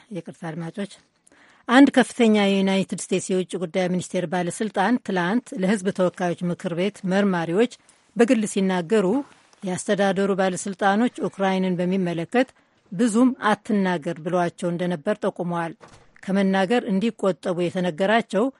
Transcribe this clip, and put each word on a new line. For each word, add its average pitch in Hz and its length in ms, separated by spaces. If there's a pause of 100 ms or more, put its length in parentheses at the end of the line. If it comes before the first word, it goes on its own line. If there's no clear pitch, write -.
(120)
ይቅርታ 165 340
አድማጮች፣ 165 460 (760)
አንድ 262 240
ከፍተኛ - 500
የዩናይትድ 196 580
ስቴትስ - 280
የውጭ 185 300
ጉዳይ 180 300
ሚኒስቴር 180 400
ባለስልጣን 185 720
ትላንት 190 560
ለሕዝብ 185 360
ተወካዮች 180 520
ምክር 175 320
ቤት 190 300
መርማሪዎች 185 680 (420)
በግል 233 320
ሲናገሩ 190 580 (580)
የአስተዳደሩ 196 720
ባለስልጣኖች 196 840
ኡክራይንን 190 580
በሚመለከት 180 720 (420)
ብዙም 233 400 (140)
አትናገር 185 760
ብሏቸው 175 480
እንደነበር 175 480
ጠቁመዋል። 170 560 (480)
ከመናገር 196 640
እንዲቆጠቡ 190 720
የተነገራቸው 190 840 (140)